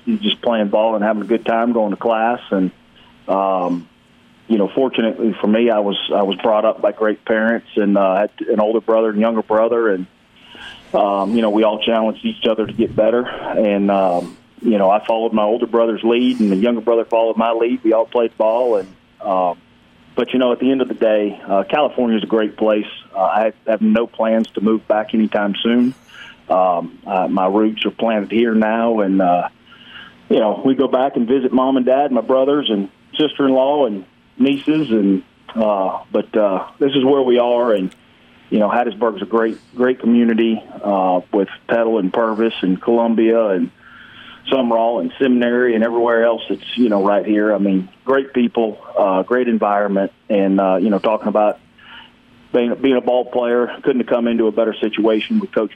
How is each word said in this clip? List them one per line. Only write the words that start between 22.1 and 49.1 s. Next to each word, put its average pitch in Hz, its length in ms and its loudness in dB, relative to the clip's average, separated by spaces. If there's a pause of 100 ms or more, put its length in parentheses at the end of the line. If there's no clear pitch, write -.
is 101 60 -4
a 101 60 -8
great 107 280 -2
place. 107 300 0 (280)
Uh, 98 40 -6
I 107 340 0 (140)
have 110 160 -2
no 113 240 2
plans 110 460 -2
to 104 100 -8
move 110 260 0
back 107 240 -2
anytime 104 500 0
soon. 123 320 2 (540)
Um, 87 580 0
uh, 92 220 -2
my 92 200 0
roots 107 360 0
are 104 60 -2
planted 107 400 -4
here 113 240 2
now, 110 460 0
and, 95 200 0
uh, 87 280 0 (840)
you - 80 2
know, 104 260 0
we 135 100 2
go 131 140 0
back 127 280 0
and 120 120 0
visit 127 240 0
mom 131 240 2
and 127 80 0
dad, 135 280 2
my 120 100 0
brothers 131 480 2
and 98 180 -2 (300)
sister-in-law 139 680 2
and 101 200 -6 (320)
nieces, 139 520 0
and, 98 320 2 (320)
uh, 98 560 -2
but, - 260 -4
uh, 98 300 0 (120)
this 139 160 0
is 135 100 2
where 135 180 2
we 120 160 2
are, 120 340 2
and, 92 220 -2 (540)
you - 100 0
know, 104 120 2
Hattiesburg's 117 520 -2
a - 40 -6
great, 113 320 0 (160)
great 123 260 0
community, 113 600 2 (200)
uh, 92 380 0 (120)
with 98 160 0 (200)
Petal 113 300 0
and 92 140 -2
Purvis 113 500 0
and 90 180 0
Columbia 113 680 2
and 87 220 -2 (800)
Sumrall 117 520 0
and 127 180 -6
Seminary 123 560 2
and 110 80 2
everywhere 117 420 2
else 117 240 0
that's, - 300 -8
you 123 100 4
know, 101 160 0
right 101 220 2
here. 107 260 2
I 98 60 0
mean, 95 300 0 (160)
great 135 280 -2
people, 113 460 0 (180)
uh, 95 280 0